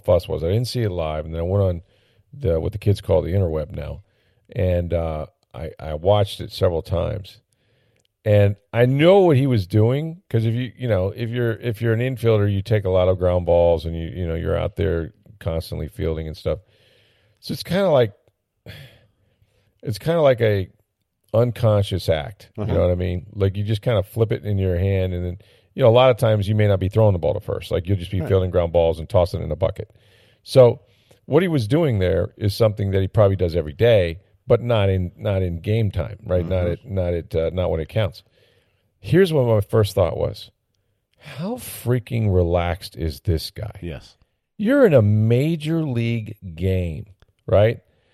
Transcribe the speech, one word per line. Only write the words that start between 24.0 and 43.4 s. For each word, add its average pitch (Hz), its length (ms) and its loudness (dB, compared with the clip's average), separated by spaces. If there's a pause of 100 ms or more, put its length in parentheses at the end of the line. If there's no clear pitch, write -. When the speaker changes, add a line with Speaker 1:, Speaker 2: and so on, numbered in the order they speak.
Speaker 1:
flip 113 280 -2
it - 140 -4
in 101 120 -2
your 95 200 0
hand, 92 360 0
and 87 120 -6
then, 87 120 -8 (380)
you 139 80 0
know, 117 60 6
a - 20 8
lot 127 180 6
of 117 80 2
times 107 300 0
you 110 80 0
may 104 120 2
not 98 120 2
be 95 100 -2
throwing 107 240 4
the 87 60 -2
ball 76 140 0
to - 60 -8
first. - 320 -8
Like, 82 160 -2
you'll 98 100 0
just 85 140 -12
be 92 100 -4
Speaker 2:
Right. - 80 -4
Speaker 1:
fielding 92 220 2
ground 85 200 0
balls 82 280 2
and 78 100 -12
tossing 85 320 0
it - 40 -8
in 78 60 -6
a 76 60 -6
bucket. - 340 -6 (520)
So 123 380 6 (440)
what 143 180 2
he 190 60 0
was 131 180 -2
doing 135 320 0
there 90 380 0
is 104 180 -2
something 104 360 0
that 95 100 0
he 95 60 0
probably 98 280 2
does 85 200 -2
every 78 180 -4
day, 95 460 2 (280)
but 113 140 2
not 113 280 0
in, 92 280 -2
not 101 240 -2
in 85 160 -4
game 104 340 -2
time, - 340 -6
right? 90 220 0
Not 90 180 -2
Speaker 2:
Mm-hmm. 87 60 -2
Speaker 1:
at, - 200 -10
not 90 220 -2
at, 85 220 -6
uh, 82 180 0
not 87 180 -2
when 82 80 -2
it 78 100 -8
counts. - 340 -4 (760)
Here's 170 340 2
what 127 140 2
my 110 140 4
first 104 340 0
thought 82 220 0
was. - 320 -6 (680)
How 170 380 -12
freaking 117 800 -4
relaxed 87 600 0
is 76 260 -6
this 80 300 -2